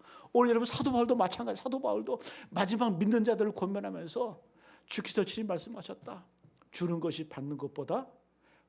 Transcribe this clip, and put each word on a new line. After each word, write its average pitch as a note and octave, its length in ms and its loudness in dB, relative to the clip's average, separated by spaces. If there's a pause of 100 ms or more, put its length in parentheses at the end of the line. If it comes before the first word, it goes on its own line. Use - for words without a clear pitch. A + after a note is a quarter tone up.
(320)
오늘 A#3+ 200 6
여러분, A#3 140 4
사도 B3+ 260 0
바울도 A#3+ 240 4
마찬가지. A#3 460 0
사도 C4 200 -2
바울도 A3 380 0 (320)
마지막 G3+ 460 2
믿는 G#3 260 4
자들을 G#3 300 2
권면하면서 G3 880 -4 (440)
주께서 - 380 -2
친히 G#3+ 240 -4
말씀하셨다. F#3+ 800 -8 (460)
"주는 E3+ 280 -2
것이 D#3 280 -2
받는 C#3 300 -8
것보다 D3 500 -4 (600)